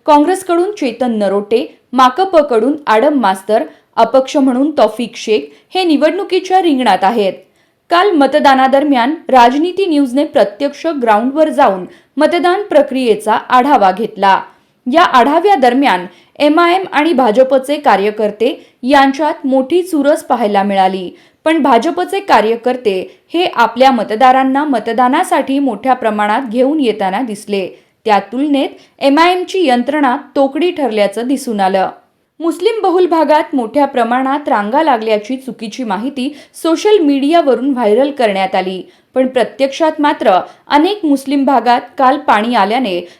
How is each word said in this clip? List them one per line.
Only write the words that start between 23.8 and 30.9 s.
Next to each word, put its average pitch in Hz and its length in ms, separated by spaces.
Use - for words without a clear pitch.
मतदारांना 254 760
मतदानासाठी 269 920
मोठ्या 262 360
प्रमाणात 214 480
घेऊन 269 380
येताना 202 420
दिसले. 202 440
त्या 208 140
तुलनेत 277 360
एमआयएमची 349 680
यंत्रणा 254 500
तोकडी 285 340
ठरल्याचं 226 580